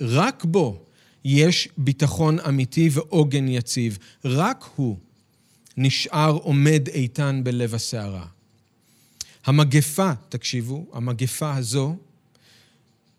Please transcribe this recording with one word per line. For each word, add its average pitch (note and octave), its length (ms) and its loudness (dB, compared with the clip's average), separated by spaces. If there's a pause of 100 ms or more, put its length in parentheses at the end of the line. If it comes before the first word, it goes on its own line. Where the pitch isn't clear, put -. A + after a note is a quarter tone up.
רק D3 440 0
בו D#3+ 400 0 (400)
יש D3 440 4 (100)
ביטחון D#3 640 0
אמיתי C#3 520 2
ועוגן C#3+ 560 0
יציב. A#2 500 -2 (260)
רק E3 520 -2
הוא A#2+ 200 -2 (800)
נשאר D3+ 540 0
עומד D3+ 580 2
איתן C3+ 560 -2
בלב A#2+ 300 -2
הסערה. G2+ 520 -8 (1160)
המגפה, D3+ 680 4 (160)
תקשיבו, B2+ 640 -8
המגפה B2+ 640 -4
הזו C3+ 420 -2 (1200)